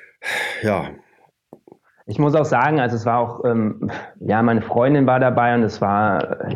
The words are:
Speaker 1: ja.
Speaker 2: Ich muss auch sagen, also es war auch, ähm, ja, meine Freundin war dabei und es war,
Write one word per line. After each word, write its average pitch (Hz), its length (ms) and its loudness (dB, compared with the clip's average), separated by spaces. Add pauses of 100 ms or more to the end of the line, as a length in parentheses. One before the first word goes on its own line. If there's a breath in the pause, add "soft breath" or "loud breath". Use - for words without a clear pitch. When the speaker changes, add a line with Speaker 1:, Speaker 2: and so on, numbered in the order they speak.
(600 loud breath)
Speaker 1:
ja. 87 300 -2 (1160 soft breath)
Speaker 2:
Ich 107 120 -6
muss 147 160 2
auch 151 100 2
sagen, 139 340 2
also 120 160 0
es 107 120 -6
war 117 100 2
auch, 117 280 -4
ähm, 110 440 0 (300 loud breath)
ja, 107 240 0
meine 113 180 2
Freundin 131 460 2
war 127 120 4
dabei 120 360 2
und 117 80 2
es 104 180 -2
war, 101 560 0 (180)